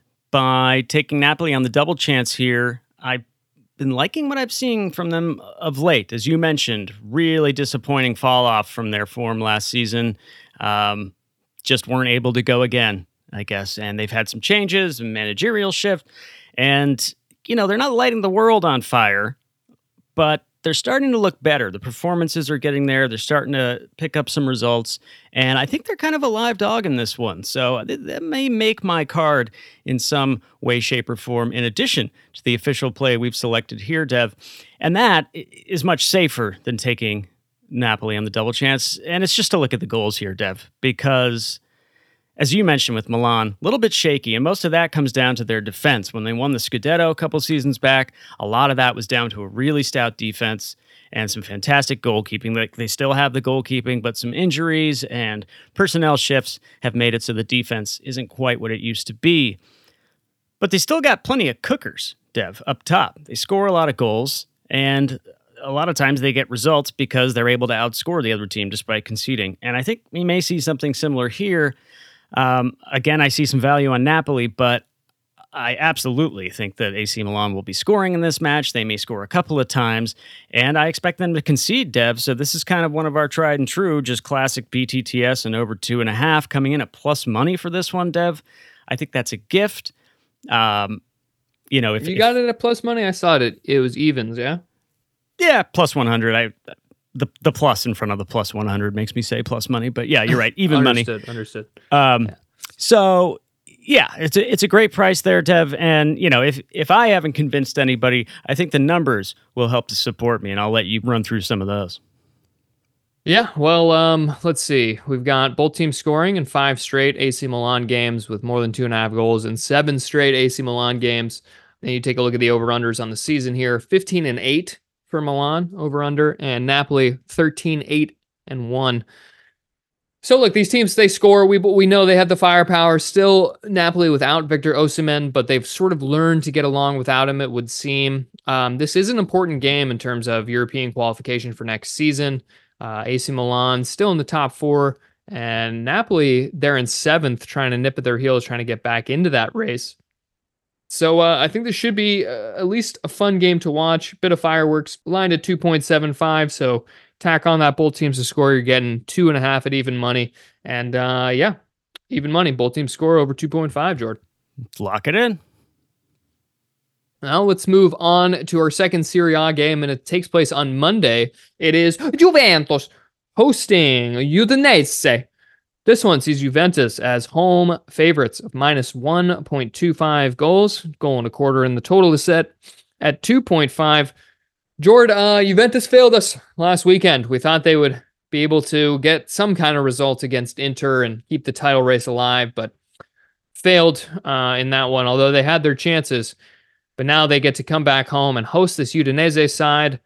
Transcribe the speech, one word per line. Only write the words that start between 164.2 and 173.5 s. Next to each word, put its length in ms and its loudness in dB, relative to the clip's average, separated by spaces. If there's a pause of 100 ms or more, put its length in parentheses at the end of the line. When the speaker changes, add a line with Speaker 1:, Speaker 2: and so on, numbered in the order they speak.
Speaker 1:
Lock 280 -4
it 80 0
in. 240 0 (1800)
Speaker 2:
Now 200 0
let's 240 2
move 320 6
on 480 4
to 140 -2
our 100 2
second 340 0
Serie 300 2
A 180 2
game, 300 0
and 80 -2
it 160 -8
takes 220 -2
place 240 2
on 260 -2
Monday. 540 2 (260)
It 160 2
is 240 4 (180)
Juventus 720 6 (480)
hosting 800 4